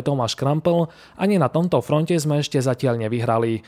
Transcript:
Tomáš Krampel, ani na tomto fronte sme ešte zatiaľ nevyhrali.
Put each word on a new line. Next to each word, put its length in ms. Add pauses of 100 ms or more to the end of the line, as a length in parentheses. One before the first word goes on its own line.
Tomáš 340
Krampel, 480 (320)
ani 160
na 160
tomto 320
fronte 320
sme 240
ešte 220
zatiaľ 400
nevyhrali. 680